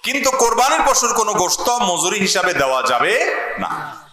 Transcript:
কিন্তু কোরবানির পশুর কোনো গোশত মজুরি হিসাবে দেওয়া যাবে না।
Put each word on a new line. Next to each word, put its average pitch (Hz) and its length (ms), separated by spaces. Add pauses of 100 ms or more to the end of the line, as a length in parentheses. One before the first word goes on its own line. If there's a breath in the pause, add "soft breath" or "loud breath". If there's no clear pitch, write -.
কিন্তু 262 280
কোরবানির 254 560
পশুর 240 280
কোনো 214 200
গোশত 180 340
মজুরি 185 500
হিসাবে 185 360
দেওয়া 131 280
যাবে 127 300 (460)
না। - 420 (120)